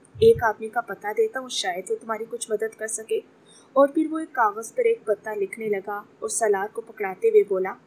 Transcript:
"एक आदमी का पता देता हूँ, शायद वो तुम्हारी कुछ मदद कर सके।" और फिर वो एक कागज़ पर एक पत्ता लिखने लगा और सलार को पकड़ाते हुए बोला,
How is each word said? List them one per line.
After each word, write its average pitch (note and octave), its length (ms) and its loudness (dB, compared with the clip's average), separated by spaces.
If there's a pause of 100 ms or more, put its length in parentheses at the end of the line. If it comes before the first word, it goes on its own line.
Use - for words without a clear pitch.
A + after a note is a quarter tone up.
(220)
"एक A3+ 220 6
आदमी A3 240 -2
का A#3 120 -4
पता G#3 320 -8
देता A3 280 0
हूँ, B3+ 80 -10
शायद F#3 420 -4
वो A3 60 -2
तुम्हारी A3 280 -8
कुछ A#3 260 -10
मदद A3 240 -4
कर A3 120 -8
सके।" A3 360 -6 (540)
और C#4 120 6
फिर D4+ 200 -2
वो D#4 100 -6
एक D#4+ 100 -8
कागज़ A3 440 -2
पर A#3+ 140 0
एक A3+ 220 2
पत्ता G#3+ 260 -4
लिखने G#3 340 -6
लगा G#3 380 -6 (160)
और A3 80 -6
सलार G#3 380 0
को - 140 -10
पकड़ाते F#3+ 460 -4
हुए G#3+ 140 8
बोला, G3 340 0 (100)